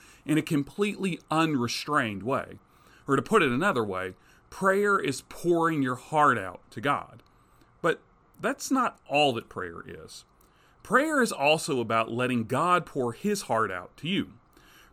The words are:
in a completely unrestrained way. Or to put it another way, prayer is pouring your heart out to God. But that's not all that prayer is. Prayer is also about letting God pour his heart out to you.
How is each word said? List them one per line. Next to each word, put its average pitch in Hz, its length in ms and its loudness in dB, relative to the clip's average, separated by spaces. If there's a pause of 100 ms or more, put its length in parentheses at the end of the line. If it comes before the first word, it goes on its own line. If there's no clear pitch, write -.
(240)
in 151 140 2
a 151 40 0
completely 180 800 -2 (100)
unrestrained 139 920 0
way. 101 380 -4 (460)
Or 135 80 2
to 139 80 2
put 208 200 4
it 131 100 2
another 139 320 0
way, 92 300 -6 (340)
prayer 196 500 2
is 135 300 -4
pouring 165 520 0
your 127 140 -2
heart 139 420 2
out 92 240 -8 (100)
to 113 100 -14
God. 113 420 -4 (600)
But 170 180 0 (400)
that's - 280 -6
not 262 300 0 (100)
all 143 260 4
that 113 140 -8
prayer 90 380 -10
is. 85 380 -18 (580)
Prayer 277 400 2
is 208 80 0
also 151 500 2
about 113 300 2
letting 120 340 0
God 165 400 2
pour 123 280 -2
his 202 300 -4
heart 110 280 0
out 90 280 -10
to 151 100 -10
you. 180 240 -2 (600)